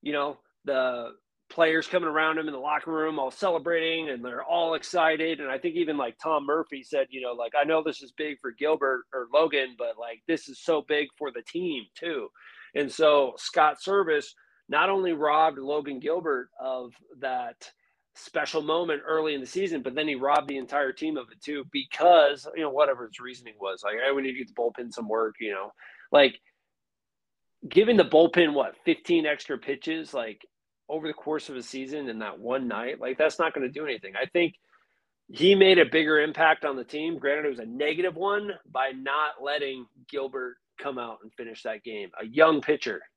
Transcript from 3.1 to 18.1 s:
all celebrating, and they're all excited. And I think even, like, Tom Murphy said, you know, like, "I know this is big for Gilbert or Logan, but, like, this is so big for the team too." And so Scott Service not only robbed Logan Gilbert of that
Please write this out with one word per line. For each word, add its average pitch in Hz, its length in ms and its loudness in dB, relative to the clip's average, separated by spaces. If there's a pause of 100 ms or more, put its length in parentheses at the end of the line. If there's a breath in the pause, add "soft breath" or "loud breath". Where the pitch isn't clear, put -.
all 131 120 -2
celebrating, 165 760 -2
and 123 160 -8
they're 123 200 -8
all 165 300 0
excited. 160 680 0
And 139 100 -6
I 135 80 -4
think 165 160 -4
even, 156 240 0
like, 120 240 -4
Tom 151 240 0
Murphy 143 360 -4
said, 135 280 -2
you 131 100 -12
know, 123 120 -6
like, 117 280 -6
"I 143 40 4
know 160 180 2
this 151 180 -4
is 135 120 -20
big 151 280 -8
for 127 120 -8
Gilbert 139 600 0
or 127 220 -6
Logan, 143 420 2
but, 117 220 -6
like, 117 280 -12
this 160 220 -2
is 135 140 -18
so 156 260 2
big 147 200 0 (100)
for 143 140 -6
the 120 100 -10
team 165 420 -6 (100)
too." 147 340 -8 (460 loud breath)
And 143 160 -2
so 143 460 6
Scott - 460 2
Service 170 520 0 (360 soft breath)
not 156 180 2
only 190 240 0
robbed 151 460 2
Logan 143 400 -4
Gilbert 147 500 -2 (100)
of 127 340 -8 (260)
that 123 380 -6 (600)